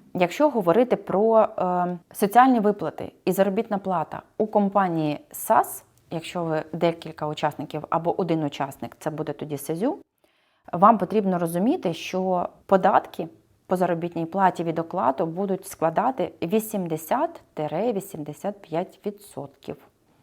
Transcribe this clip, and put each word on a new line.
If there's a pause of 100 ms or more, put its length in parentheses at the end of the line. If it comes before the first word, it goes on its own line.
(140)
якщо
говорити
про,
е, (140)
соціальні
виплати (120)
і
заробітна
плата (160)
у
компанії (120)
сас, (260)
якщо
ви (100)
декілька
учасників
або
один
учасник,
це
буде
тоді
сезю, (720)
вам
потрібно
розуміти,
що (180)
податки (380)
по
заробітній
платі
від
окладу
будуть
складати (100)
вісімдесят (280)
вісімдесят
п'ять
відсотків. (460)